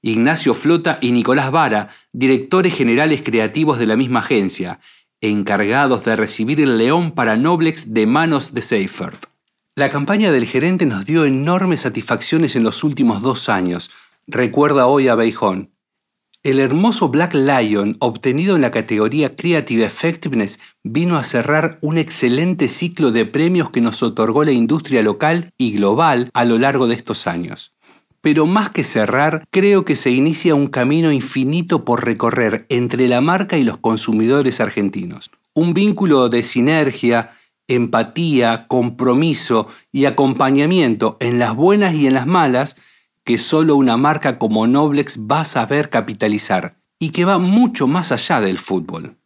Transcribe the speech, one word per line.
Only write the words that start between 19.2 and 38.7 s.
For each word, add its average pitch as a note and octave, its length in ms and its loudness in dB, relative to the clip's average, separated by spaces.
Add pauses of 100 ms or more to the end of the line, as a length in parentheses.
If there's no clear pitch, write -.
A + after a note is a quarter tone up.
Creative D3 500 0
Effectiveness B2 760 -4 (240)
vino E3 320 0
a C3 80 -2
cerrar D3+ 560 -2
un D#3 180 -2
excelente D#3 680 0
ciclo E3 420 0
de A2+ 140 2
premios E3 460 0
que B2 100 0
nos A#2 240 0
otorgó A2+ 400 0
la D3 80 2
industria B2 500 0
local D#3 560 0
y A#2 140 0
global B2 600 2
a B2 120 0
lo A#2 140 2
largo C3 280 2
de A#2 80 0
estos - 320 -8
años. - 480 -8 (460)
Pero D#3 260 2
más G3+ 240 0
que - 140 -4
cerrar, C3+ 680 -2
creo G3 340 2
que - 120 -2
se B2+ 160 0
inicia D#3 420 2
un C#3+ 140 2
camino D3+ 420 0
infinito D3 720 -2
por A#2 200 -2
recorrer A#2 640 -2
entre B2 400 0
la B2 120 2
marca F#3 360 0
y C#3 80 2
los A#2+ 140 -2
consumidores A2+ 840 0
argentinos. G2 720 -6 (220)
Un E3 200 2
vínculo F3+ 540 2
de A#2+ 160 0
sinergia, B2 880 0 (340)
empatía, A#2+ 1040 0
compromiso B2 960 0 (240)